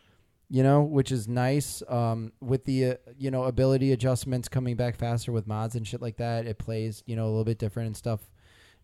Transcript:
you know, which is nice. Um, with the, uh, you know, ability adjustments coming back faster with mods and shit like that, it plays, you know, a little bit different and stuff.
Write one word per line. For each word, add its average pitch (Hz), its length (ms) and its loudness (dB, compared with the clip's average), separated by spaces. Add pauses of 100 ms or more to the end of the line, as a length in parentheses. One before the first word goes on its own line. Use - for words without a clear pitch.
(500)
you 127 140 2
know, 143 200 8
which 143 280 2
is 110 160 -2
nice. 127 600 0
Um, 113 440 -2 (100)
with 127 240 -2
the, 131 260 2
uh, - 20 -4 (240)
you 135 140 -4
know, 127 140 0
ability 131 480 4
adjustments 127 560 0
coming 123 260 -2
back 120 220 -2
faster 117 340 -2
with 107 160 -2
mods 110 280 -4
and 110 120 -4
shit 120 140 -8
like 117 160 -8
that, 117 300 -2
it 107 100 -6
plays, 110 480 -4
you 117 100 -4
know, 113 100 0
a 110 40 2
little 110 160 0
bit 110 140 0
different 113 280 -4
and 107 100 -6
stuff. 113 320 -4 (540)